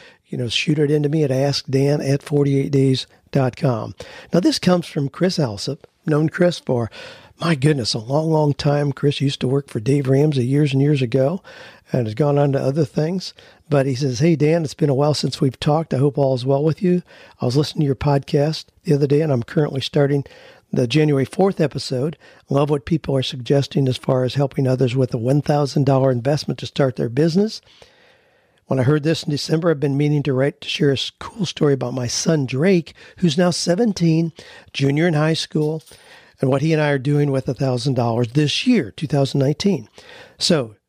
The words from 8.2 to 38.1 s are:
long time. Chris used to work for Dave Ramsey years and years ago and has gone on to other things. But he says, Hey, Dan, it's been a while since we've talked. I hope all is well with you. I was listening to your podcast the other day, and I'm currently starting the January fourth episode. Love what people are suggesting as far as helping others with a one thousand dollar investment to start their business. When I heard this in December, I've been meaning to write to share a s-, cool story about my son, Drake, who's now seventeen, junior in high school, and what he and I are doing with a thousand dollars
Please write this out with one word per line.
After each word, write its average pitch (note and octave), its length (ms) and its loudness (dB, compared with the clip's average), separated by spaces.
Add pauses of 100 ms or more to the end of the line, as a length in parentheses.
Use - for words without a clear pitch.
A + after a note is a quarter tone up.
long D3+ 240 2
time. C#3+ 380 0
Chris - 280 -2
used C3+ 200 -2
to B2+ 80 -4
work C#3 200 -2
for A#2+ 120 -8
Dave C3+ 280 0
Ramsey C3+ 380 2
years C#3+ 260 2
and C3+ 80 2
years C#3+ 220 2
ago C3+ 400 0 (500)
and B2 140 0
has G#2+ 80 -6
gone C#3+ 240 2
on C#3+ 140 2
to C3+ 80 0
other C#3 240 0
things. E3+ 500 -4 (340)
But C#3 180 2
he C#3 80 -2
says, B2+ 260 -2
Hey, E3 160 4
Dan, D#3 260 2
it's C#3+ 120 -6
been D3 160 0
a C3+ 40 2
while C#3+ 200 2
since - 260 -4
we've C3+ 180 0
talked. D3+ 360 0
I B2+ 40 0
hope C#3 200 0
all C3+ 160 2
is B2 100 -6
well C#3 180 2
with D#3 200 0
you. F3+ 200 2 (380)
I B2 60 -2
was B2 100 0
listening D3+ 240 0
to D3 60 2
your C3+ 80 0
podcast C#3+ 720 0 (180)
the D#3+ 100 2
other C#3+ 120 2
day, C#3+ 160 2
and D3+ 100 0
I'm A#2+ 100 0
currently C#3+ 380 -2
starting C#3 440 0 (480)
the C3 140 0
January C#3+ 380 2
fourth F#3+ 360 0
episode. C#3 580 -4 (320)
Love C#3+ 180 2
what D3 160 0
people D3+ 320 -2
are C3 60 0
suggesting C#3 680 0
as B2 80 -2
far C3 260 0
as B2 120 -2
helping C3+ 320 0
others B2+ 280 0
with C3 200 0
a B2+ 40 -4
one C3+ 220 2
thousand D3 460 0
dollar C3+ 240 2
investment C3 500 -2
to B2 60 -10
start C3+ 300 -2
their C3+ 120 -2
business. E3 520 0 (1040)
When C3 120 -2
I B2 60 2
heard D3 180 2
this D#3+ 200 -2
in - 80 -6
December, D#3+ 400 0
I've D3 100 -2
been C#3 160 0
meaning D3 280 2
to C#3+ 80 0
write C3+ 280 0
to - 80 -12
share C#3+ 220 2
a C3+ 40 2
s-, - 240 -6
cool - 280 -6
story C#3+ 280 0
about B2+ 200 -6
my B2+ 120 -4
son, D3 400 -2
Drake, D#3+ 480 0 (240)
who's E3 200 0
now F3+ 120 4
seventeen, E3+ 840 0 (400)
junior C#3 340 0
in E3+ 80 2
high D#3 200 2
school, D#3 480 -4 (580)
and C3 100 0
what C#3 120 2
he D#3+ 100 2
and D#3 100 2
I D3 80 0
are C#3 80 0
doing D3 320 0
with C3 180 -2
a C3 60 -4
thousand B2+ 400 -2
dollars A#2 380 0